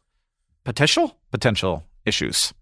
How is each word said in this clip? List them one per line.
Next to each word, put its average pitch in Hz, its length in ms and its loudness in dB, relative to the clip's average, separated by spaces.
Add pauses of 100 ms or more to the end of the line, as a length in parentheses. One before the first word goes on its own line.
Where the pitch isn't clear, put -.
(640)
potential? 156 520 0 (160)
Potential 92 520 0 (200)
issues. - 580 -2